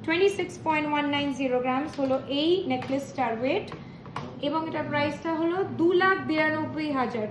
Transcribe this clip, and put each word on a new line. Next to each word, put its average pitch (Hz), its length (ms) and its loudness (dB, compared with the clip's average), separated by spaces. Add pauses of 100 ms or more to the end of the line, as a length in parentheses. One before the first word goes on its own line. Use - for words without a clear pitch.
টোয়েন্টি 349 240 4
সিক্স - 360 -2
পয়েন্ট 302 240 0
ওয়ান 294 180 2
নাইন 285 260 0
জিরো 254 280 0
grams 262 400 -2
হলো 262 280 2
এই 320 380 2
নেকলেসটার 254 720 -2
ওয়েট 294 300 0 (720)
এবং 320 260 0
এটার 311 200 -4
প্রাইসটা 294 460 -2
হলো 339 300 0
দু 330 280 2
লাখ 381 340 4
বিরানব্বই 311 680 0
হাজার, 240 380 0